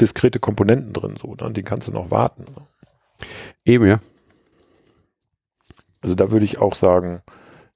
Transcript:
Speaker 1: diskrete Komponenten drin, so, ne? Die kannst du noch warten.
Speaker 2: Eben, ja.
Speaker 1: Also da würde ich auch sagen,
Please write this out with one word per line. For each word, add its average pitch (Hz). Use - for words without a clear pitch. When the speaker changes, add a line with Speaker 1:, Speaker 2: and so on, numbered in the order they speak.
Speaker 1:
diskrete 120
Komponenten 107
drin, 101
so, -
ne? -
Die 101
kannst -
du -
noch 104
warten. 123
Speaker 2:
Eben, 120
ja. 104
Speaker 1:
Also -
da 95
würde 107
ich -
auch 101
sagen, 90